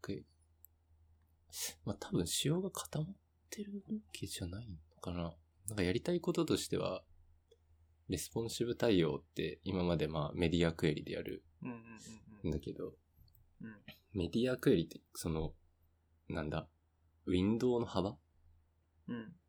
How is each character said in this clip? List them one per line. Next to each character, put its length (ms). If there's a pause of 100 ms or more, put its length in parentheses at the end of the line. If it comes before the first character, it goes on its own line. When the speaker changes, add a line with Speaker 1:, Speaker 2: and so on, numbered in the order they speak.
Speaker 1:
ク 120
エ 40
リ。 100 (1600)
ま 80
あ、 80
多 100
分 160
仕 220
様 120
が 120
固 300
ま 20
っ 40 (420)
て 120
る 260
わ 60 (160)
け 160
じ 160
ゃ 60
な 120
い 80
の 80 (240)
か 120
な。 200 (360)
な 60
ん 20
か 80
や 80
り 100
た 100
い 80
こ 120
と 120
と 120
し 100
て 100
は、 280 (1040)
レ 100
ス 120
ポ 120
ン 80
シ 140
ブ 120
対 280
応 140
っ 40 (120)
て 280
今 220
ま 120
で 120
ま 180
あ 80
メ 140
デ 100
ィ 100
ア 40
ク 160
エ 60
リ 100
で 80
や 100
る 220 (180)
Speaker 2:
う 40
ん 40
う 20
ん 40
う 20
ん 40 (600)
う 60
ん。 20
Speaker 1:
ん 0
だ 80
け 140
ど、 240 (680)
Speaker 2:
う 40
ん。 80 (380)
Speaker 1:
メ 160
デ 120
ィ 120
ア 40
ク 140
エ 60
リ 100
っ 20
て 120 (140)
そ 160
の、 240 (720)
な 140
ん 80
だ、 180 (580)
ウ 60
ィ 120
ン 140
ド 180
ウ 40
の 60
幅？ 320 (880)
Speaker 2:
う 80
ん。 180 (160)